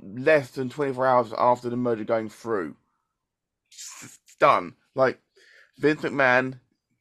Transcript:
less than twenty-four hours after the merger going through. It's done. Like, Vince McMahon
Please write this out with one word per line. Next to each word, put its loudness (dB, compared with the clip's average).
less 0
than -6
twenty-four -4
hours 2
after 2
the -4
merger -2
going -2
through. -6
It's -20
done. 2
Like, 0
Vince 0
McMahon 0